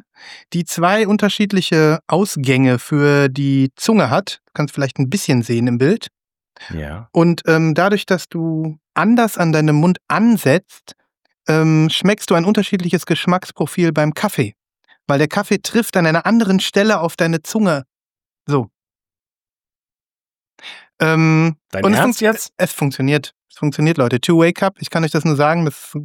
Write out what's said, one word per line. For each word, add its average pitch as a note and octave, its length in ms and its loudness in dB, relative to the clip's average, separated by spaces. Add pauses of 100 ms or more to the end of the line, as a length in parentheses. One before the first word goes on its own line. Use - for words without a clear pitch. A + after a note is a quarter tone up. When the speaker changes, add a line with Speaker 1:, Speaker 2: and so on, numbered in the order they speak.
(520)
Speaker 1:
die E3+ 120 -2
zwei F#3+ 420 0
unterschiedliche F#3+ 1000 2
Ausgänge C3+ 720 0
für C#3+ 480 2
die C3+ 480 0
Zunge F#3 340 0
hat. F3 360 -4
Du - 80 -20
kannst D3 200 -4
vielleicht C#3 240 -4
ein C3+ 100 -2
bisschen C#3 340 0
sehen A#2 260 -2
im A#2+ 100 0
Bild. D#3+ 300 0 (640)
Speaker 2:
Ja. E2 420 -12
Speaker 1:
Und, E3 340 2
ähm, D#3+ 300 2
dadurch, G3 300 0
dass F3+ 220 -4
du D#3+ 480 -6 (180)
anders A3 440 2
an E3 140 2
deinem D#3 240 2
Mund F3 220 2 (100)
ansetzt, F#3 840 0 (520)
ähm, D#3 440 4
schmeckst - 400 -2
du F#3+ 60 4
ein E3+ 100 0
unterschiedliches F#3+ 580 -2
Geschmacksprofil F3 880 -2
beim D3+ 220 0
Kaffee. B2+ 400 -4 (520)
Weil C#3+ 120 0
der D#3 100 2
Kaffee G3+ 320 -2
trifft - 380 -2
an E3+ 80 2
einer D#3+ 180 0
anderen G3+ 360 2
Stelle G3+ 400 0
auf E3 160 -6
deine E3 260 -2
Zunge. F3 420 -2 (600)
So. C#3 240 -2 (2250)
Ähm, D#3+ 560 2 (140)
Speaker 2:
Dein - 140 -4
Speaker 1:
und G3 80 4
es G#3+ 60 2
Speaker 2:
Ernst A#3+ 220 0
Speaker 1:
funkt-, A3 140 2
Speaker 2:
jetzt? - 220 -12
Speaker 1:
es F3+ 160 -2
funktioniert. C#3+ 640 -2 (160)
Es - 60 -20
funktioniert, D3+ 420 0
Leute. B2+ 220 0
Two-Way E3+ 320 2
Cup, G3 280 -4
ich - 100 -12
kann E3 140 -2
euch D#3 60 -4
das D#3 140 -2
nur D#3 120 0
sagen, D#3+ 280 2
das D3 100 -4 (200)
ist - 100 -12